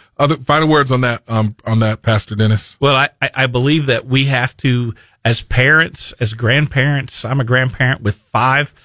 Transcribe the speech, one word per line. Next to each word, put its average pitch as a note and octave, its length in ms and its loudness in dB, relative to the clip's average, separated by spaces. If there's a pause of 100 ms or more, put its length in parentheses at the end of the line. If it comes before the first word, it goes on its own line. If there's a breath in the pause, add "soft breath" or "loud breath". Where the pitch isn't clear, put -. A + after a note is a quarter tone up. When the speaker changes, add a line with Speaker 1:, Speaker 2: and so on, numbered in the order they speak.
(180 soft breath)
Speaker 1:
other D3 180 0
final D3+ 340 0
words C#3+ 220 2
on B2+ 100 2
that, A#2+ 280 -2
um, A2 260 0 (100)
on A2 140 0
that, G#2+ 240 0
Pastor G#2+ 320 -2
Dennis? G#2+ 440 0
Speaker 2:
Well, C#3 160 2
I, C#3 140 0 (120)
I, C3+ 140 -4
I C3 120 0
believe C3+ 400 0
that A#2 180 0
we C3 200 2
have C3 320 -2
to, B2 360 -2 (320 soft breath)
as A#2 160 0
parents, D#3 800 0
as A2 120 -2
grandparents, C3+ 920 -2
I'm C3+ 160 -2
a A#2+ 40 -4
grandparent B2+ 560 0
with G#2 140 -2
five C3 580 -2 (120)